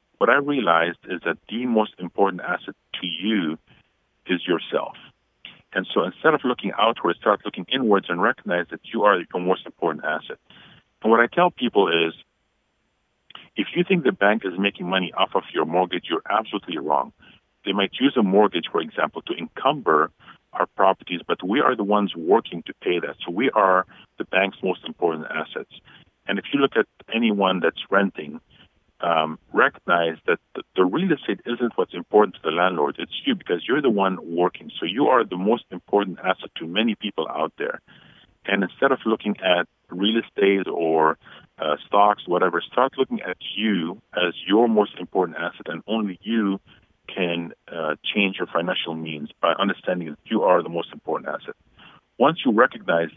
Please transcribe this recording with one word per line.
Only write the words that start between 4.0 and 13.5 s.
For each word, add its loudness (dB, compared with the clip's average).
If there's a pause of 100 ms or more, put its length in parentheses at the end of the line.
is -2
yourself. -4 (800)
And -4
so 2
instead 0
of 0
looking -2
outwards, 0
start 2
looking -8
inwards 2
and -2
recognize -2
that -12 (120)
you 0
are 6
your -6
most -2
important -4
asset. -6 (640)
And 2
what 6
I 4
tell 2
people 2
is, 2 (1400)